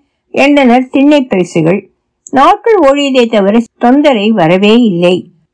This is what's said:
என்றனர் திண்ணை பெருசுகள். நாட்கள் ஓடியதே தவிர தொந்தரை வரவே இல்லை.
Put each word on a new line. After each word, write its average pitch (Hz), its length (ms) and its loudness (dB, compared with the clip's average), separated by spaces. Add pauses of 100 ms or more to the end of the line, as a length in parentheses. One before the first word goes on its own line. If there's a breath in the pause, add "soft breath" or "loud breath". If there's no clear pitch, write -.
(300)
என்றனர் 262 580 0
திண்ணை 285 380 0
பெருசுகள். 180 540 -4 (500)
நாட்கள் 392 520 0
ஓடியதே 269 480 0
தவிர 202 280 0 (220)
தொந்தரை 247 480 0
வரவே 190 480 0
இல்லை. 180 540 -2 (240)